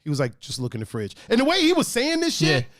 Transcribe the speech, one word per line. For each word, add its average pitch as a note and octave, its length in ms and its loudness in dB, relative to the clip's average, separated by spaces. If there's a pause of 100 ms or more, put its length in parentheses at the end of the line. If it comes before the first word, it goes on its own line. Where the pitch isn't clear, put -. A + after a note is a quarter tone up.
He D3+ 60 -8
was C#3+ 100 -2
like, B2 200 -2
Just - 180 -12
look B2 160 -6
in A#2 60 -6
the A2 60 -6
fridge. G#2+ 300 -8 (120)
And A#3 120 2
the C4 40 4
way E4+ 160 2
he E4 120 4
was E4+ 160 2
saying D4+ 320 -2
this E4 160 -2
shit D3+ 300 2 (140)